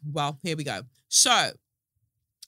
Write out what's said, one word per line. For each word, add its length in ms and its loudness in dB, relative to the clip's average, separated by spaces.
well, 300 -4
here 160 -4
we 60 -8
go. 180 -6
So, 420 4